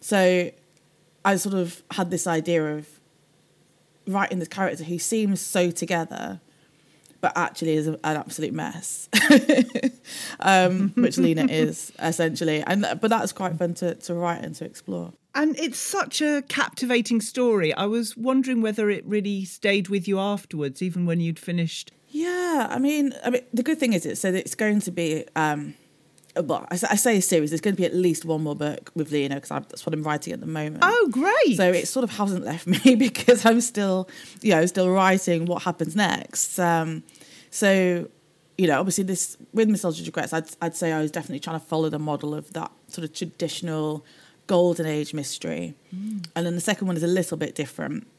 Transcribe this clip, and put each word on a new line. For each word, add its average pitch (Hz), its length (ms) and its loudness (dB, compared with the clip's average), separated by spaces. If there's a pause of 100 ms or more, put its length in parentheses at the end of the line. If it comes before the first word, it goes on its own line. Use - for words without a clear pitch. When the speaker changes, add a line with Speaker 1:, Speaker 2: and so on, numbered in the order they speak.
Speaker 1:
So 185 500 2 (720)
I 196 120 2
sort 196 180 -2
of 175 280 -2 (100)
had 180 180 -2
this 180 160 -2
idea 160 500 0
of 151 120 -12 (1160)
writing 190 340 -2
this 160 80 -6
character 185 360 -4
who 175 140 -6
seems 202 420 0
so 180 300 0
together, 170 720 -4 (840)
but 175 140 2
actually 165 380 0
is 156 120 2
a, 160 60 -2 (120)
an 156 120 2
absolute - 360 -6
mess, - 560 -8 (720)
<laughs> - 600 -6
um, 185 560 4
which 240 220 2
Lena 165 280 4
Speaker 2:
<laughs> - 20 4
Speaker 1:
is, 156 520 0
essentially. 160 680 0
And, 208 160 0 (180)
but 220 80 0
that's 220 240 0
quite 175 240 -4
fun 170 180 -2
to, 170 200 -4
to - 200 -8
write 170 300 -2
and 160 120 -8
to - 80 -12
explore. 175 480 -10 (240)
Speaker 2:
And 302 220 0
it's 302 200 -4
such - 420 -4
a 294 280 0
captivating 240 720 0
story. 214 540 2
I 196 120 -2
was 220 300 -2
wondering 254 440 2
whether 214 300 0
it 196 140 -4
really 202 400 -2
stayed 202 440 0
with 196 180 -2
you 196 140 0
afterwards, 190 640 -4
even 180 240 -2
when 170 140 0
you'd 165 200 -2
finished. 175 500 -4 (200)
Speaker 1:
Yeah, 339 600 0
I - 80 -4
mean, 285 340 2 (120)
I 240 60 0
mean, 247 120 0 (100)
the 240 120 0
good 311 160 0
thing 233 140 4
is, 165 120 0
it - 100 -4
said 185 200 0
it's - 180 -4
going 208 280 2
to 180 100 -6
be, 165 320 -2 (100)
um, 147 400 0 (640)
well, 175 340 -2
I, - 40 -4
s-, 175 100 -2
I - 100 2
say 220 220 4
a 185 60 4
series. 156 280 2
There's 160 100 -4
gonna 202 140 0
be 185 100 0
at 165 120 0
least 175 280 2
one 156 200 -2
more 147 100 -4
book 147 400 -6
with 147 160 -4
Lena 139 300 0
'cause - 100 -14
I'm, 143 180 -4
that's - 160 -14
what 165 80 -2
I'm 156 120 -4
writing 151 280 -2
at - 80 -8
the - 60 -10
moment. 156 360 -6
Speaker 2:
Oh, 415 280 4
great! 339 460 2
Speaker 1:
So 180 160 4
it 170 160 0
sort 262 160 -2
of 220 60 -4
hasn't 196 340 -2
left 147 220 -6
<laughs> - 180 2
me 254 100 10
because 233 500 4
I'm 226 160 6
still, 190 480 0 (320)
you 214 120 4
know, 165 140 6
still 180 220 2
writing 185 580 4
what 175 180 -2
happens 170 320 -2
next. - 640 -2
Um, 160 420 0 (480)
so, 185 580 2 (480)
you 180 120 4
know, 143 100 4
obviously 190 240 0
this, 185 340 -4 (160)
with 220 160 2
Miss 208 160 2
Aldridge 165 220 -4
Regrets, - 260 -6
I'd, 160 140 -2 (160)
I'd 165 140 -4
say 165 160 -2
I 156 100 0
was 151 80 -2
definitely 151 300 -8
trying 165 180 -8
to 156 80 -14
follow 160 220 0
the 151 100 -4
model 151 380 -4
of 151 160 -12
that - 180 -8 (160)
sort - 180 -10
of 151 80 -8
traditional 156 920 -4 (420)
golden 175 400 4
age 151 280 -4
mystery. 160 600 -6 (200)
Speaker 2:
Mm. 202 320 -8 (100)
Speaker 1:
And 170 100 -2
then 170 80 -2
the 175 60 -4
second 196 260 -2
one 180 100 0
is 156 60 -2
a 170 60 0
little 175 300 0
bit 156 160 -6
different 151 520 -8 (120)